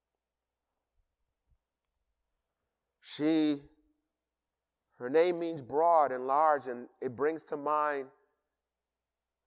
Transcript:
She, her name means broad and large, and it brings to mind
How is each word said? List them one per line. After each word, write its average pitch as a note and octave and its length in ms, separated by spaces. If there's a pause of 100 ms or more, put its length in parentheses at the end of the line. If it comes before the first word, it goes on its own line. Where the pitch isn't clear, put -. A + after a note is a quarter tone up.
(3000)
She, D3+ 640 (1400)
her B2 100
name E3+ 300
means E3 240
broad D3+ 480
and B2+ 160
large, C#3+ 400
and B2 200 (140)
it B2 140
brings D3 300
to D#3 120
mind D3 540 (1400)